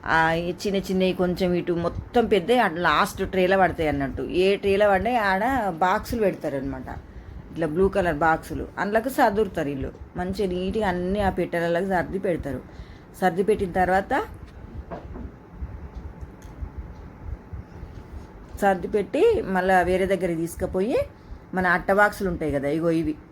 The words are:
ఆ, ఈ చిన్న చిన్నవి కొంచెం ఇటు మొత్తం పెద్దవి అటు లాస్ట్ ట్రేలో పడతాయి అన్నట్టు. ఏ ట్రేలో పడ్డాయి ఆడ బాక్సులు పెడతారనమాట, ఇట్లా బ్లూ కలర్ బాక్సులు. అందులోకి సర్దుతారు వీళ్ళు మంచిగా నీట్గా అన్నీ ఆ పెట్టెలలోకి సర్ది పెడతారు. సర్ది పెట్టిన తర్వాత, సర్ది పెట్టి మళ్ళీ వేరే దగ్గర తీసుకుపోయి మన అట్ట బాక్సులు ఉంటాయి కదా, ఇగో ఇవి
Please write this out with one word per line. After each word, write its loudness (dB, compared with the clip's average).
ఆ, 4
ఈ -2
చిన్న 0
చిన్నవి 2
కొంచెం 2
ఇటు 0
మొత్తం 0
పెద్దవి 4
అటు 2
లాస్ట్ 2
ట్రేలో 4
పడతాయి 4
అన్నట్టు. -2
ఏ 2
ట్రేలో 4
పడ్డాయి 2
ఆడ 2
బాక్సులు 0
పెడతారనమాట, -2
ఇట్లా -2
బ్లూ 4
కలర్ 2
బాక్సులు. 0
అందులోకి 0
సర్దుతారు 2
వీళ్ళు -6
మంచిగా -2
నీట్గా -2
అన్నీ 0
ఆ 4
పెట్టెలలోకి 0
సర్ది 0
పెడతారు. -4
సర్ది 2
పెట్టిన 0
తర్వాత, 2
సర్ది 2
పెట్టి 2
మళ్ళీ 4
వేరే 2
దగ్గర 0
తీసుకుపోయి -2
మన 0
అట్ట 2
బాక్సులు 4
ఉంటాయి -2
కదా, 0
ఇగో 0
ఇవి 0